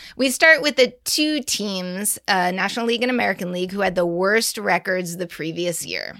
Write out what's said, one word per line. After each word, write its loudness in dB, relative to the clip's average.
We 2
start 6
with 0
the 4
two 0
teams, -4
uh, 4
National -2
League 0
and 0
American -2
League, -4
who -2
had 0
the 2
worst 0
records -2
the -6
previous -6
year. -8